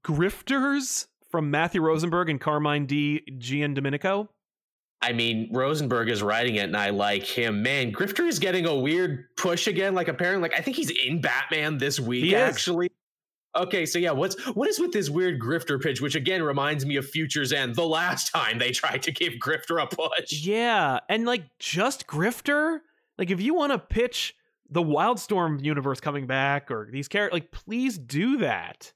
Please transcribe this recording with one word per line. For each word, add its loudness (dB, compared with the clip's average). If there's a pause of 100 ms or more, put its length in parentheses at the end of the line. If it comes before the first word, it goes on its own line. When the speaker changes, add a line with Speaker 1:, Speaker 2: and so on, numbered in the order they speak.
Speaker 1:
Grifters 0 (220)
from 0
Matthew 2
Rosenberg 2
and 0
Carmine 2
Di 0 (160)
Giandomenico. -2 (760)
Speaker 2:
I 0
mean, 0
Rosenberg 2
is 0
writing 2
it, 0
and -4
I 2
like 2
him. 0
Man, 0
Grifter 0
is 0
getting 2
a 2
weird 0 (120)
push 0
again. 0
Like, 0
apparently, 0
like, 0
I -2
think -4
he's -2
in 0
Batman 0
this 0
week, 0
Speaker 1:
He 4
is. 6
Speaker 2:
actually. 0 (680)
Okay, 0
so -2
yeah, 2
what's, 0 (160)
what 2
is 0
with 2
this 0
weird 0
Grifter -2
pitch, -2
which -2
again 0
reminds 0
me 0
of -4
Future's -2
End, 0
the 2
last 0
time 0
they 2
tried -2
to -2
give -2
Grifter -2
a -2
push. -4
Speaker 1:
Yeah, 2
and, 0
like, 0 (140)
just -2
Grifter? 0 (380)
Like, -2
if 0
you 2
wanna 2
pitch -2 (340)
the 0
Wildstorm 0
universe 0
coming -4
back 0
or -6
these -6
char-, 0
like, -4
please -4
do 0
that. -4